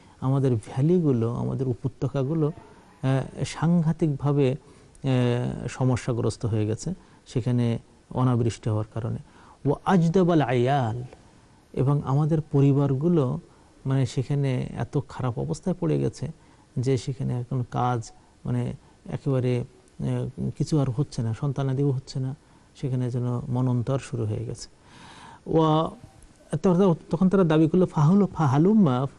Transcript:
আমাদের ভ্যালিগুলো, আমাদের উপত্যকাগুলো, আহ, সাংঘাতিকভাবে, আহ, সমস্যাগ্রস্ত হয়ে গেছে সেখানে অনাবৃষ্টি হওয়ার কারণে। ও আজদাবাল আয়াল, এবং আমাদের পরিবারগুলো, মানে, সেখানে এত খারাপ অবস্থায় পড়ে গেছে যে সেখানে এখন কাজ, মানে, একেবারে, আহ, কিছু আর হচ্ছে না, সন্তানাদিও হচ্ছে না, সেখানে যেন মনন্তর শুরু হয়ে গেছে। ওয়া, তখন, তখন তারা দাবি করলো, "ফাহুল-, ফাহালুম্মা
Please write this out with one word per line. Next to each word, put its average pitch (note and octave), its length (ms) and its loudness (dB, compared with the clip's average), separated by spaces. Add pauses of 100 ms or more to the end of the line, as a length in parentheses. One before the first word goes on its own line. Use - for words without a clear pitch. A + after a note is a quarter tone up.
(220)
আমাদের C3 340 2
ভ্যালিগুলো, C3 800 0
আমাদের B2+ 340 -4
উপত্যকাগুলো, C#3 800 -2
আহ, - 1000 -6
সাংঘাতিকভাবে, D3 1080 0
আহ, B2+ 1120 -2
সমস্যাগ্রস্ত A#2+ 800 -2
হয়ে G#2+ 220 0
গেছে A2+ 260 -4 (320)
সেখানে A#2+ 520 0 (360)
অনাবৃষ্টি A#2+ 560 0
হওয়ার G#2+ 240 -2
কারণে। A2+ 240 -6 (520)
ও D#3+ 60 2 (100)
আজদাবাল E3+ 560 4
আয়াল, B2 640 0 (720)
এবং C#3+ 320 0
আমাদের D3+ 360 0
পরিবারগুলো, C#3 1000 2 (460)
মানে, C3+ 200 0
সেখানে C3+ 720 -2
এত C3 200 -4 (120)
খারাপ B2+ 300 -6
অবস্থায় D#3+ 400 -4
পড়ে D3+ 200 0
গেছে C3+ 280 -4 (500)
যে C3 200 0
সেখানে C3 360 -6
এখন B2 380 -4
কাজ, B2 400 -2 (340)
মানে, B2 280 -4 (360)
একেবারে, B2+ 540 -2
আহ, B2+ 920 -8
কিছু D3+ 220 0
আর C3+ 100 0
হচ্ছে C3 320 -4
না, A2+ 120 -2
সন্তানাদিও C#3 580 -2
হচ্ছে C3 280 -6
না, C3 160 -6 (400)
সেখানে B2+ 360 -4
যেন B2 380 -2
মনন্তর B2+ 500 0
শুরু A#2+ 260 -6
হয়ে G#2+ 200 -4
গেছে। - 220 -12 (800)
ওয়া, D#3 440 2 (640)
তখন, F3+ 380 4 (140)
তখন F#3 200 2
তারা G3 140 4
দাবি D#3 260 4
করলো, F3+ 160 4
"ফাহুল-, F3+ 420 4
ফাহালুম্মা D3 800 4 (120)